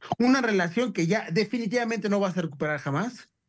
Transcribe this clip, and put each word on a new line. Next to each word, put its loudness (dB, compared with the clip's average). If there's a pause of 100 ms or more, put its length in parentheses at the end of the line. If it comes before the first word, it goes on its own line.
(180)
Una 4
relación 0
que 0
ya 0
definitivamente 0
no 2
vas 0
a -2
recuperar -4
jamás. -4 (180)